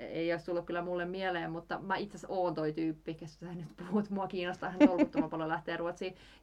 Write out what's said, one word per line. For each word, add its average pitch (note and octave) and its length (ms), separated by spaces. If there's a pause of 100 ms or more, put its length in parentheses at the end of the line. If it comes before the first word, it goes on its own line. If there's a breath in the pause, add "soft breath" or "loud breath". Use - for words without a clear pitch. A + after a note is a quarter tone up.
ei E3 260
olisi E3 140
tullut E3+ 200
kyllä F3 160
mulle F3 220
mieleen, F3+ 460
mutta E3 320
mä F#3+ 140
itse G3+ 200
asiassa - 180
oon F3+ 200
toi D#3 180
tyyppi, D#3+ 420
kestä E3 320
sä F3 80
nyt E3+ 220
puhut, G3+ 340
mua G3 160
kiinnostaa F#3 420
ihan F#3 200
tolkuttoman F3 420
paljon D#3+ 180
lähteä E3 280
Ruotsiin. E3+ 380 (280 loud breath)